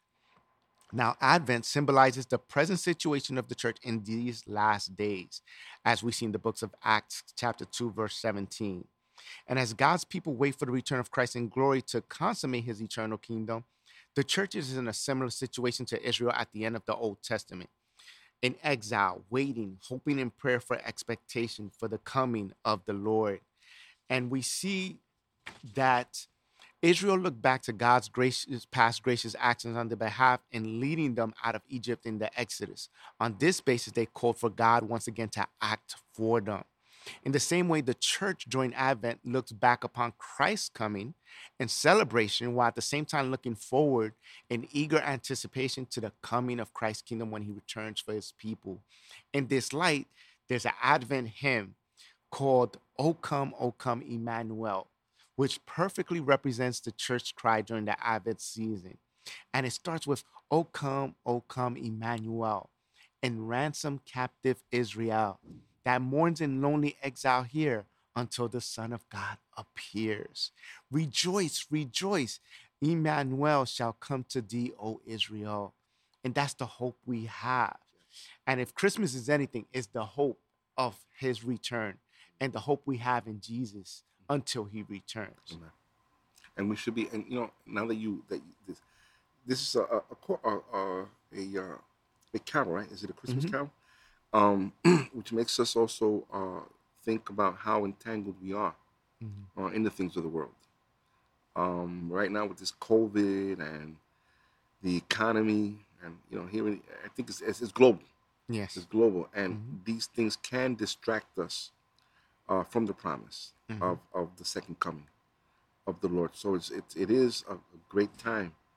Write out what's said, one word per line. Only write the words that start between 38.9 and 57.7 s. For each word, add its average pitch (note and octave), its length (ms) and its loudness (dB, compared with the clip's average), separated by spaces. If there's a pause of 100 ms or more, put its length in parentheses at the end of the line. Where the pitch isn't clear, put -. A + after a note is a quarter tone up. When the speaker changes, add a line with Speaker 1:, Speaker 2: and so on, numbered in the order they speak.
Speaker 1:
looks B2 260 -2
back A#2+ 320 4
upon A#2+ 360 -4
Christ's - 500 0
coming G#2+ 460 -4 (440)
in B2+ 80 -2
celebration, A#2+ 880 4
while A#2+ 140 4
at A2+ 80 -2
the A#2+ 40 -4
same D3 240 -2
time C#3 240 -2
looking B2+ 280 -4
forward B2+ 560 2 (360)
in A#2+ 220 -4
eager D3+ 300 2
anticipation C3 840 -4
to - 140 -8
the G#2+ 120 -4 (100)
coming B2 380 -2
of G#2+ 120 -8
Christ's A2 300 -4
kingdom A2+ 300 -6
when G#2+ 100 -6
he G#2 80 -8
returns G#2+ 480 -10
for - 140 -6
his G#2+ 260 -6
people. A2+ 400 -8 (540)
In C#3 160 0
this C3 240 0
light, D3+ 340 2 (400)
there's B2 180 0
an A2+ 160 0
Advent B2+ 500 2
hymn A2 440 0 (560)
called C3 480 2 (220)
"O D#3+ 140 4
Come, C#3 440 -2
O B2 140 0
Come, B2 300 -4
Emmanuel." A2+ 840 -4 (500)
Which C3 280 0
perfectly F3+ 560 -2
represents B2+ 600 2
the A2+ 120 -10
church - 420 -4
cry A2 280 2
during G#2+ 240 -6